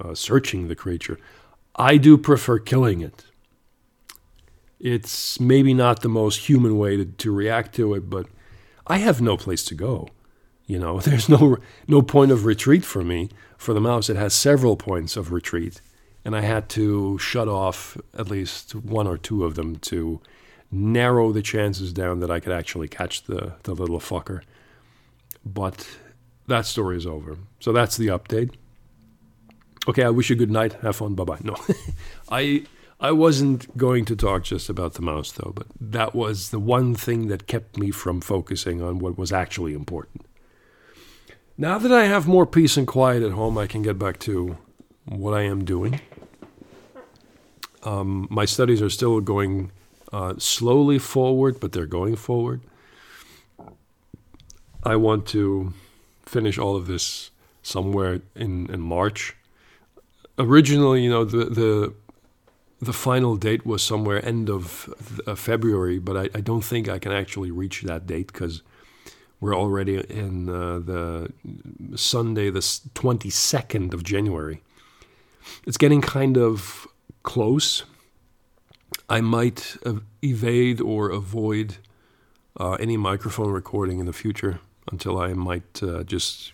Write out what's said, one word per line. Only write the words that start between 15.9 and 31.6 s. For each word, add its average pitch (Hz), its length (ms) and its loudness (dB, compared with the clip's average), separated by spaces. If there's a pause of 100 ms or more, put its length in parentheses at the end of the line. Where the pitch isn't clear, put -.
and 107 100 -4
I 107 60 -2
had 107 300 -2
to 101 480 0
shut 117 280 -2
off 95 500 -4 (220)
at 101 100 -6
least 98 460 -6
one 107 320 -2
or 87 100 -2
two 98 280 -4
of 78 100 -2
them 80 220 -6
to 82 440 -6 (520)
narrow 117 580 2
the 107 120 0
chances 95 500 -2
down 90 260 -2
that 87 120 -2
I 85 100 -2
could 92 120 -4
actually 82 360 -6
catch - 360 -8
the, - 280 -8 (100)
the 92 120 -8
little 85 260 -4
fucker. 90 420 -8 (1040)
But 95 420 -6 (600)
that 117 180 0
story 92 300 -2
is 87 100 -8
over. 78 320 -10 (220)
So 117 120 0
that's 120 240 2
the 113 120 0
update. 107 460 -2 (1300)
Okay, 131 160 2
I 120 80 4
wish 117 180 2
you 123 60 4
good 117 160 2
night. 110 220 0 (100)
Have 110 140 -2
fun. 101 180 -6
Bye-bye. 87 280 -4
No, 107 140 -6 (360)